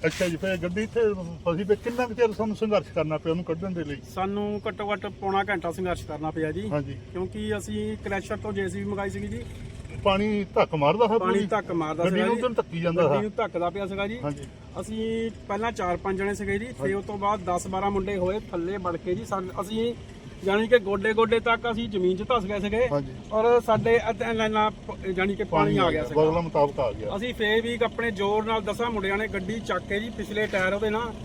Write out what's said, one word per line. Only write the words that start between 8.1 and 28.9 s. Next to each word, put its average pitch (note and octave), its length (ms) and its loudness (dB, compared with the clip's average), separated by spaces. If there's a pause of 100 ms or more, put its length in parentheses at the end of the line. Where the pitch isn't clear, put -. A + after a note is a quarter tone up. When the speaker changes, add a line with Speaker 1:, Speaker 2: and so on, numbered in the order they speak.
Speaker 2:
ਤੋਂ G#3 160 -6
ਜੇਸੀਬੀ G3 300 -2
ਮੰਗਾਈ G3 260 -2
ਸੀਗੀ G3+ 180 -6
ਜੀ। A3+ 180 -8 (580)
Speaker 1:
ਪਾਣੀ G3+ 420 4 (100)
ਧੱਕ G3 200 4
ਮਾਰਦਾ E3 320 6
ਹੈ A3 100 4
Speaker 2:
ਪਾਣੀ F#3 160 4
Speaker 1:
ਪੂਰੀ? G3+ 120 4
Speaker 2:
ਧੱਕ G3 260 -2
ਮਾਰਦਾ D#3 320 0
Speaker 1:
ਗੱਡੀ F3+ 120 4
Speaker 2:
ਸੀਗਾ G#3+ 100 4
Speaker 1:
ਨੂੰ A#3 100 2
Speaker 2:
ਜੀ। A#3+ 60 -2
Speaker 1:
ਉਦੋਂ A#3+ 140 0
ਧੱਕੀ - 240 0
ਜਾਂਦਾ E3+ 240 2
Speaker 2:
ਗੱਡੀ C#3+ 120 4
Speaker 1:
ਹੈ। E3+ 60 2
Speaker 2:
ਨੂੰ G#3 160 -2
ਧੱਕਦਾ F3 320 -2
ਪਿਆ G3 180 -4
ਸੀਗਾ G3 200 -2
ਜੀ। A3+ 160 -6
Speaker 1:
ਹਾਂਜੀ। C#3+ 200 -4 (380)
Speaker 2:
ਅਸੀਂ A3+ 500 -2 (160)
ਪਹਿਲਾਂ G#3+ 240 -2
ਚਾਰ F3+ 260 -2
ਪੰਜ G3 200 -2
ਜਣੇ G3 160 0
ਸੀਗੇ G3 260 -2
ਜੀ, A3+ 60 -6
ਫਿਰ A#3+ 160 -10
Speaker 1:
ਹਾਂਜੀ। F#3+ 120 0
Speaker 2:
ਉਸ G3 120 -2
ਤੋਂ G#3 120 -6
ਬਾਅਦ G3+ 280 0
ਦਸ F3+ 220 -2
ਬਾਰਾਂ F#3+ 240 0
ਮੁੰਡੇ G3 260 -2
ਹੋਏ F#3 220 0
ਥੱਲੇ F#3 380 -4
ਵੜ F3 200 -2
ਕੇ F3+ 180 -2
ਜੀ। A3 100 -6
ਸਾਨੂੰ, F#3+ 360 -4
ਅਸੀਂ, A3+ 340 -2 (500)
ਜਾਣੀ G#3 220 4
ਕਿ A#3 120 8
ਗੋਡੇ G3 340 0
ਗੋਡੇ A3+ 260 4
ਤੱਕ A#3 320 2
ਅਸੀਂ A3 180 -2
ਜ਼ਮੀਨ F#3 280 2
'ਚ G#3 60 -4
ਧੱਸ A3+ 200 2
ਗਏ G3+ 160 -2
ਸੀਗੇ। G#3+ 320 2
Speaker 1:
ਹਾਂਜੀ। C#3 200 -2 (200)
Speaker 2:
ਔਰ A#3 300 6
ਸਾਡੇ A3+ 380 4 (100)
ਇੱਥੇ A3+ 200 -2
ਇੰਨਾ, A3 160 0
ਇੰਨਾ G#3+ 240 2
ਪ-, - 440 -8
ਜਾਣੀ F#3+ 220 2
ਕਿ A3+ 80 -4
ਪਾਣੀ D#3 340 4
ਆ F3 140 4
ਗਿਆ D3+ 120 0
ਸੀਗਾ। D3+ 180 4
Speaker 1:
ਬਗਲਾ D#3+ 200 6
ਮੁਤਾਬਕ D3 380 2
ਆ A#2+ 120 2
ਗਿਆ। G#2 260 -4
Speaker 2:
ਅਸੀਂ A#3+ 160 -4
ਫੇਰ A3 280 4
ਵੀ A#3 240 -4
ਆਪਣੇ A3+ 260 -2
ਜ਼ੋਰ G3+ 320 2
ਨਾਲ A3 180 0
ਦਸਾਂ G#3 300 -2